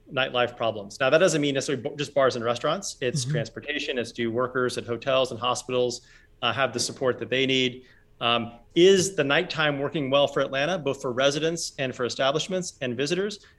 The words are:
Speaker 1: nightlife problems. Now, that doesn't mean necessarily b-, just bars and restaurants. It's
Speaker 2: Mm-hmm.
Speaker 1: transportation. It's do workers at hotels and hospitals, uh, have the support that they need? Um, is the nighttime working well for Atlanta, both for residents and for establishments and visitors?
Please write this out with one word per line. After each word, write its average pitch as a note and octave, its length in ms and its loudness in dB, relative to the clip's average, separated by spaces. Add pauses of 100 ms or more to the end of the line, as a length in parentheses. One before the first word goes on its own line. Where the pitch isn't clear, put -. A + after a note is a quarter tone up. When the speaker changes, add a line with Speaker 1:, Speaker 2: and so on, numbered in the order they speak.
(140)
Speaker 1:
nightlife B2+ 420 0
problems. G#2+ 440 -4
Now, C3 100 4
that D3 80 8
doesn't D#3+ 240 4
mean C#3+ 140 0
necessarily C3+ 260 -2
b-, - 160 -8
just C#3+ 160 -6
bars C3 220 4
and A#2 100 -4
restaurants. D#3 560 -2
It's B2+ 220 -2
Speaker 2:
Mm-hmm. B2+ 80 -4
Speaker 1:
transportation. C3+ 680 -4
It's A2+ 140 -4
do A#2 200 -2
workers B2 460 -2
at G#2+ 80 -6
hotels B2 460 0
and A#2 80 -8
hospitals, B2 640 0 (420)
uh, A#2+ 100 2
have C3 180 0
the B2 80 -4
support A#2+ 380 -2
that A2 140 -10
they C3 160 2
need? B2+ 380 0 (360)
Um, A#2 300 0 (240)
is F3+ 400 6
the D3+ 80 2
nighttime D3+ 560 0
working C#3 320 -2
well C#3+ 160 6
for - 140 -2
Atlanta, C#3 360 -2
both C#3 240 -4
for C3 100 -4
residents D3 680 0
and B2+ 160 -4
for B2+ 100 -4
establishments D3+ 760 -2
and B2+ 140 -4
visitors? F3 440 -4 (200)